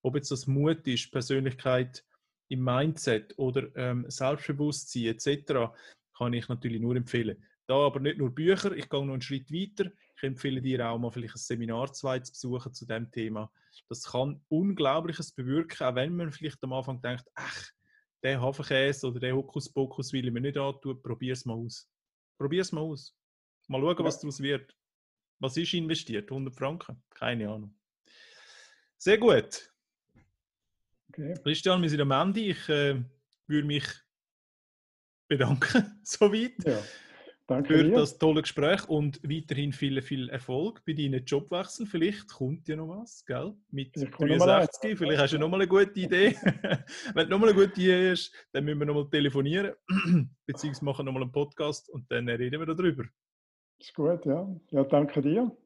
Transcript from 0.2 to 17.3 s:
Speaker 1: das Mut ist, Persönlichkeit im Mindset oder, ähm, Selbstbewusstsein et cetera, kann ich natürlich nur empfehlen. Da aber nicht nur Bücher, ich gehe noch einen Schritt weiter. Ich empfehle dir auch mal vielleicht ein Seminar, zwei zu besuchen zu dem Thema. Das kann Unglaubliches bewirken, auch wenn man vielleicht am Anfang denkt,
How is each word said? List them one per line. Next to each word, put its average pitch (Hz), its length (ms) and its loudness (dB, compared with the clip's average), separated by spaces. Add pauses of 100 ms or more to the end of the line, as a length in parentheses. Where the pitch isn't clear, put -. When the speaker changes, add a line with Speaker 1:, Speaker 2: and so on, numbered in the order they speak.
Speaker 1:
das 131 160 -4
Mut 143 400 2
ist, 120 240 -2
Persönlichkeit 127 920 0 (440)
im 127 140 -2
Mindset 127 760 0
oder, 127 380 -2
ähm, 123 320 -2
Selbstbewusstsein 139 1000 -4
et 113 140 -2
cetera, 143 540 -2 (420)
kann 120 160 0
ich 117 140 -4
natürlich 120 320 -4
nur 120 160 0
empfehlen. 120 480 -2 (240)
Da 131 80 2
aber 143 240 4
nicht 143 180 -2
nur 127 160 -2
Bücher, 190 400 2
ich 143 160 -8
gehe 139 160 -2
noch 135 80 -4
einen 127 80 -6
Schritt 135 300 -8
weiter. 190 400 -4 (240)
Ich - 80 -8
empfehle 135 380 -4
dir 127 280 -2
auch 117 80 -4
mal 120 140 -4
vielleicht 113 240 -10
ein 120 40 -14
Seminar, 117 520 -4
zwei 131 280 -4
zu 127 120 -14
besuchen 123 420 -8
zu - 120 -16
dem 113 260 -6
Thema. 110 400 -6 (380)
Das - 140 -12
kann 139 440 -4
Unglaubliches 165 840 0
bewirken, 143 520 -4
auch 123 100 0
wenn 151 200 0
man 170 160 -4
vielleicht 147 320 -10
am 131 100 -6
Anfang 131 280 -6
denkt, 123 240 -6 (100)